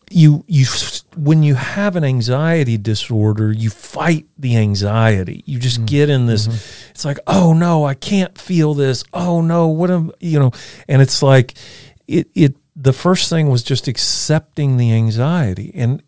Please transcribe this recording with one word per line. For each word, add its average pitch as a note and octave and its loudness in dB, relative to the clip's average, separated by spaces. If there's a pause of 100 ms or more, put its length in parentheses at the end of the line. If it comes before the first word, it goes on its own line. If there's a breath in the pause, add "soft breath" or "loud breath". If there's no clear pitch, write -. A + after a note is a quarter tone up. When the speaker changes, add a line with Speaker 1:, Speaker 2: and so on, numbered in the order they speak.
(120)
Speaker 1:
you, D3+ 6
you, C#3+ 2
s-, - -6 (120)
when D#3 2
you D3 2
have G3 -4
an E3 -2
anxiety C3 0
disorder, G#2+ -2
you A2 -4
fight - -4 (120)
the B2 0
anxiety. G#2 0
You C3 -6
just A#2+ -2
Speaker 2:
Mm. A2+ -4
Speaker 1:
get D3 2
in B2+ 2
this, A2 0
Speaker 2:
Mm-hmm. - -10
Speaker 1:
it's - -12
like, C#3+ -6
"Oh F3 4
no, D#3+ 2
I C#3 -2
can't F#3+ -2
feel D#3 0
this. C3+ -2 (100)
Oh F3 -2
no, E3 2
what E3 0
am," E3+ -2
you D#3+ -2
know, B2+ 4 (360 loud breath)
and C3+ 4
it's - 2
like, C3+ 4 (540 loud breath)
it, - -2
it, D3 2 (200)
the C3 0
first F#3 -2
thing D#3+ 0
was B2 0
just - -4
accepting C#3+ -2
the A#2+ 2
anxiety. A2+ -2
And, B2+ -2